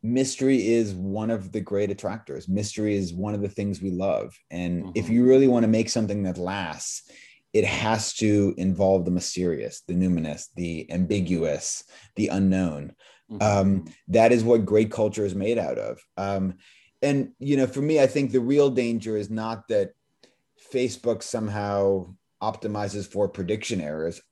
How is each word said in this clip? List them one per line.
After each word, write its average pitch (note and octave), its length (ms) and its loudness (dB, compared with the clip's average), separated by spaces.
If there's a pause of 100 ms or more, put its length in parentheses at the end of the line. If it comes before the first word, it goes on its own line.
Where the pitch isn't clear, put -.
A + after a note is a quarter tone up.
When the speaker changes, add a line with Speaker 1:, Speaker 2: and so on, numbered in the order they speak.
Speaker 1:
mystery C3 640 0
is A2+ 260 2
one G2 380 -4
of F#2+ 200 -6
the G#2+ 100 -6
great G2+ 280 -2
attractors. F#2+ 600 -8
Mystery G#2 460 -2
is F#2 180 -2
one G2+ 200 -4
of G#2 80 -4
the G2 80 -4
things G2+ 320 -6
we F#2+ 100 -4
love. F2+ 460 -4 (140)
And F2 440 -4
if G#2+ 100 -2
Speaker 2:
Mm-hmm. A2 80 0
Speaker 1:
you A#2+ 120 6
really C3 220 8
wanna A#2+ 200 4
make A2 220 2
something G#2 340 -2
that F#2 140 -2
lasts, F2+ 720 -6 (440)
it G#2+ 120 4
has A2 500 -2
to G#2 420 2
involve F#2+ 480 2
the F2+ 60 0
mysterious, F2 760 -4
the F#2 60 -4
numinous, F2 640 0
the E2+ 360 -6
ambiguous, E2+ 920 -2 (320)
the G#2 120 0
unknown. F#2 680 0 (380)
Speaker 2:
Mm-hmm. G#2 100 -6
Speaker 1:
Um, G2 440 2 (240)
that A2+ 220 6
is A#2 120 4
what A2+ 220 4
great G#2+ 260 4
culture G#2+ 340 -2
is F#2+ 100 -4
made G#2 220 0
out C#2+ 200 -4
of. A1 220 -8 (180)
Um, F#2+ 380 -4 (460)
and, C#3 380 0
you C#3+ 180 0
know, C3 100 2
for C3+ 140 -6
me, D#3 200 2
I E3+ 60 6
think C#3+ 240 0
the B2+ 100 4
real C#3+ 280 4
danger A#2 480 -2
is G#2 120 -4
not A2 400 -6
that G2+ 220 0 (800)
Facebook B2 500 -2
somehow G2+ 920 -2 (280)
optimizes G#2 640 -4
for G2+ 220 -2
prediction G2+ 500 -4
errors. D#2 400 -6 (120)